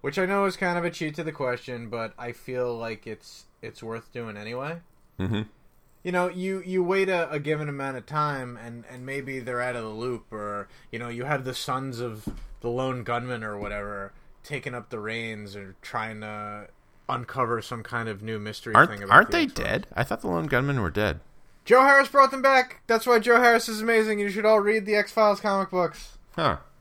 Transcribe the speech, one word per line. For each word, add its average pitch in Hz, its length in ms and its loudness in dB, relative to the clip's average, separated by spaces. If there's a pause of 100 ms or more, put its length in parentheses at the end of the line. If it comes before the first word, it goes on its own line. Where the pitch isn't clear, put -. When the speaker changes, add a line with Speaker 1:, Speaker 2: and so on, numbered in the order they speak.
Speaker 1:
Which 147 180 -4
I 185 80 2
know 196 180 2
is 185 120 0
kind 175 220 0
of 170 60 -2
a 175 60 0
cheat 156 260 -6
to 165 80 -6
the 156 80 -6
question, 123 560 -4
but 113 280 -6
I 120 160 -10
feel 123 440 -4
like 113 300 -8
it's, - 400 -16 (160)
it's 113 200 -14
worth 113 300 -12
doing 113 240 -10
anyway. 127 420 -8 (400)
Speaker 2:
Mm-hmm. 101 240 0 (640)
Speaker 1:
You 180 80 -4
know, 180 160 2
you, 185 360 -4
you 185 200 0
wait 190 240 2
a, 175 220 0
a 151 100 -2
given 151 280 -2
amount 135 280 -6
of 123 100 -12
time, 143 500 -4
and, 117 320 -14
and 127 160 -16
maybe 135 360 -6
they're 123 200 -4
out 123 140 -2
of 117 80 -6
the 110 60 -6
loop, 113 440 -8
or, 104 360 -8 (240)
you 117 80 -8
know, 120 80 -8
you 120 160 -8
have 139 200 -2
the 127 100 -6
sons 135 440 -6
of 110 300 -8 (320)
the 120 80 -4
lone 127 340 -2
gunman 120 400 -4
or 104 160 -8
whatever 101 540 -8 (320)
taking 135 280 -8
up 123 180 -10
the 113 100 -6
reins 107 560 -8
or 98 260 -14
trying 110 380 -6
to 104 480 -10 (400)
uncover 120 520 -2
some 113 220 -10
kind 113 260 -6
of 101 140 -8
new 110 160 -6
mystery 107 360 -8
Speaker 2:
Aren't, 156 160 6
Speaker 1:
thing 208 120 -10
about 101 120 4
Speaker 2:
aren't 180 180 10
Speaker 1:
the 339 60 2
Speaker 2:
they 330 60 4
Speaker 1:
X-Files. - 240 -4
Speaker 2:
dead? 110 260 -2
I 117 100 0
thought - 160 -4
the - 80 -6
lone 170 180 -2
gunmen 135 340 2
were 87 100 0
dead. 98 280 0 (460)
Speaker 1:
Joe 254 180 8
Harris 277 260 8
brought 269 220 6
them 269 120 -6
back. 262 440 4
That's 226 200 2
why 240 120 8
Joe 233 240 6
Harris 233 260 6
is 220 140 -6
amazing. 220 380 2
You 202 100 0
should 202 160 0
all 220 140 8
read 208 260 2
the 208 80 2
X-Files 208 460 4
comic 196 300 0
books. - 460 -2 (200)
Speaker 2:
Huh. 131 220 0 (220)